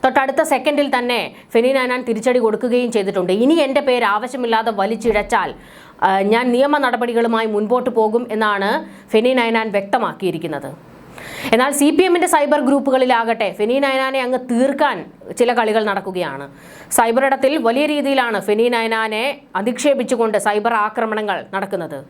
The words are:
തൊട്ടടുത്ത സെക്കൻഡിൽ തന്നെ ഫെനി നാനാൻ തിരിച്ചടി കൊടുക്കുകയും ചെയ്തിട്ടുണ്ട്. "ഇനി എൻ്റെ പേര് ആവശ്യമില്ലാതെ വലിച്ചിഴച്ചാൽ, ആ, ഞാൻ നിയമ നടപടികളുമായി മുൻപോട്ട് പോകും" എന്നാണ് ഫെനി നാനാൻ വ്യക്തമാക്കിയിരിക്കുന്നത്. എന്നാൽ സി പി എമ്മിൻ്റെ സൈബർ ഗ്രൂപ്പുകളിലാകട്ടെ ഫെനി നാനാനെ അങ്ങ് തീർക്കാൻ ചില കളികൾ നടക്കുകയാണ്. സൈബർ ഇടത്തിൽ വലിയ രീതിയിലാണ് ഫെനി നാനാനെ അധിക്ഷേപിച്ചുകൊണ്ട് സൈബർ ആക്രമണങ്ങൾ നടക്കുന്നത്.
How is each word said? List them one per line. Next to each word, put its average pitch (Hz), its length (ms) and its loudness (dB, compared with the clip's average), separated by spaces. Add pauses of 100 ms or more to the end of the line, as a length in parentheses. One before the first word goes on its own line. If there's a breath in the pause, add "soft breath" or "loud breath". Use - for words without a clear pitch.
തൊട്ടടുത്ത 269 380 2 (100)
സെക്കൻഡിൽ 285 440 0
തന്നെ 247 240 -2 (340 loud breath)
ഫെനി 240 240 4
നാനാൻ 254 320 -2
തിരിച്ചടി 233 360 0
കൊടുക്കുകയും 233 500 0
ചെയ്തിട്ടുണ്ട്. 190 360 0 (120)
"ഇനി 302 120 4 (100)
എൻ്റെ 269 220 0
പേര് 240 280 2
ആവശ്യമില്ലാതെ 226 560 -2 (100)
വലിച്ചിഴച്ചാൽ, 208 680 0 (560 loud breath)
ആ, 190 40 4 (240)
ഞാൻ 240 100 2 (120)
നിയമ 285 280 2
നടപടികളുമായി 233 720 0
മുൻപോട്ട് 240 440 0
പോകും" 220 240 0 (140)
എന്നാണ് 208 340 0 (440 loud breath)
ഫെനി 247 260 4
നാനാൻ 226 260 0 (100)
വ്യക്തമാക്കിയിരിക്കുന്നത്. 170 920 -4 (840 loud breath)
എന്നാൽ 262 240 2
സി 285 180 4
പി 370 100 4
എമ്മിൻ്റെ 349 280 2
സൈബർ 294 340 2
ഗ്രൂപ്പുകളിലാകട്ടെ 254 800 2 (100)
ഫെനി 214 260 0
നാനാനെ 262 420 0
അങ്ങ് 254 140 -2 (100)
തീർക്കാൻ 269 460 2 (420)
ചില 240 200 4
കളികൾ 214 320 2
നടക്കുകയാണ്. 180 560 -6 (500 loud breath)
സൈബർ 240 320 2
ഇടത്തിൽ 269 240 2 (140)
വലിയ 247 260 2
രീതിയിലാണ് 269 540 0
ഫെനി 214 280 2
നാനാനെ 220 500 -2 (360)
അധിക്ഷേപിച്ചുകൊണ്ട് 233 840 0
സൈബർ 214 280 0 (120)
ആക്രമണങ്ങൾ 214 520 -4 (160)
നടക്കുന്നത്. 185 440 -6 (120)